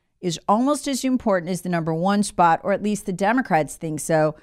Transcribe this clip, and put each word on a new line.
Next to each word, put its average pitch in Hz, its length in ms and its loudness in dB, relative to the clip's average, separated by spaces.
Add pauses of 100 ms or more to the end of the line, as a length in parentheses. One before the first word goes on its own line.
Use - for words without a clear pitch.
(200)
is 170 280 -4
almost 269 400 2
as 262 160 -2
important 202 460 0
as 180 100 -4
the - 80 -8
number 165 260 -2
one 196 280 2
spot, 170 420 2
or 202 80 0
at 185 100 -2
least 208 240 -4
the 196 60 -4
Democrats 190 640 0
think 156 240 -8
so, 156 420 0